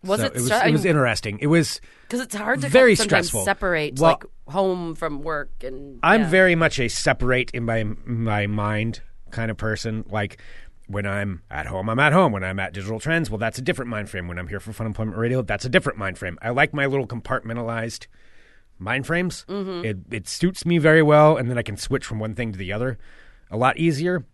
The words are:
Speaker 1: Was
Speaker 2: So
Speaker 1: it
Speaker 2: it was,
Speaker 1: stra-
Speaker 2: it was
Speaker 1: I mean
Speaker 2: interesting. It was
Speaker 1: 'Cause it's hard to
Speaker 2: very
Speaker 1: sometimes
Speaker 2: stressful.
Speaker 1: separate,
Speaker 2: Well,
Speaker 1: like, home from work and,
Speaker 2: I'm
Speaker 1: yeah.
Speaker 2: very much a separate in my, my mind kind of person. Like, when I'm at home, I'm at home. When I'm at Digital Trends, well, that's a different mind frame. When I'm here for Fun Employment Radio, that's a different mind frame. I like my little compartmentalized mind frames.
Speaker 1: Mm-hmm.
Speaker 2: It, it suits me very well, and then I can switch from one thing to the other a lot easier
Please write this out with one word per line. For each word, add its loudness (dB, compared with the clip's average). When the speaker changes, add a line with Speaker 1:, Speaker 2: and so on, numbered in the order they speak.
Speaker 1:
Was 0
Speaker 2:
So 0
Speaker 1:
it -2
Speaker 2:
it -18
was, 0
Speaker 1:
stra- 4
Speaker 2:
it 4
was 4
Speaker 1:
I -2
mean 4
Speaker 2:
interesting. 2
It -2
was 2
Speaker 1:
'Cause -4
it's -8
hard -2
to -2
Speaker 2:
very 8
Speaker 1:
sometimes 2
Speaker 2:
stressful. -4
Speaker 1:
separate, -2
Speaker 2:
Well, 6
Speaker 1:
like, -2
home -2
from -6
work -6
and, -12
Speaker 2:
I'm 8
Speaker 1:
yeah. 0
Speaker 2:
very 6
much 2
a 2
separate 0
in -6
my, 0
my 0
mind -2
kind -4
of -6
person. -4
Like, -4
when -4
I'm -4
at -8
home, -6
I'm 0
at 6
home. 6
When -4
I'm -4
at -6
Digital -8
Trends, -2
well, -6
that's -4
a -10
different -4
mind -6
frame. -8
When -8
I'm -8
here -8
for -12
Fun -8
Employment -4
Radio, 0
that's -4
a -4
different 2
mind -6
frame. -10
I -6
like 2
my 0
little -2
compartmentalized -6
mind -4
frames. -2
Speaker 1:
Mm-hmm. -6
Speaker 2:
It, -4
it -10
suits -2
me 2
very 6
well, 8
and -2
then -2
I -2
can -6
switch -4
from -6
one -6
thing -4
to -10
the -6
other -4
a -8
lot 2
easier 0